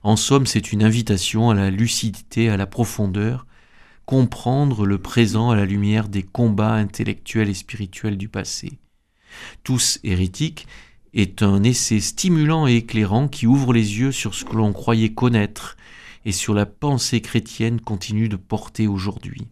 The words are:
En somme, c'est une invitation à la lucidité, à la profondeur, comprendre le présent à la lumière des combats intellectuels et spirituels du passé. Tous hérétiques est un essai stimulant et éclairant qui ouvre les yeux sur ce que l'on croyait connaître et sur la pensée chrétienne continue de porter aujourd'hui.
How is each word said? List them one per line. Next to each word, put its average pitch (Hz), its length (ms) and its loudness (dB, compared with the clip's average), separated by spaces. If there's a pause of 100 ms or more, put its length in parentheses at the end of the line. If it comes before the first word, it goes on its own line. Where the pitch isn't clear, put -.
En 107 140 4
somme, 135 300 4
c'est - 260 -2
une 107 120 4
invitation 110 640 2
à 107 40 4
la 98 160 2
lucidité, 113 800 -2
à 104 60 2
la 98 100 -2
profondeur, 104 800 -2 (600)
comprendre 127 800 2
le 98 120 2
présent 110 520 2
à 113 60 4
la 101 80 4
lumière 104 440 0
des 101 140 -4
combats 107 520 0
intellectuels 107 760 -2
et 98 60 -2
spirituels 101 640 -8
du 101 100 -8
passé. - 500 -10 (840)
Tous - 420 0
hérétiques 92 640 -2 (460)
est 98 300 0
un 98 200 4
essai 117 380 2
stimulant 156 680 2
et 120 100 4
éclairant 113 520 0
qui - 180 -4
ouvre 127 260 4
les 110 260 2
yeux 131 140 0
sur 107 220 -6
ce - 100 -10
que - 120 -6
l'on 107 160 2
croyait 110 400 0
connaître 113 640 -2 (480)
et 107 80 -4
sur - 220 -2
la 104 120 2
pensée 123 540 -2
chrétienne 113 600 -2
continue 107 480 -2
de 104 80 -2
porter 107 500 -4
aujourd'hui. 101 640 -6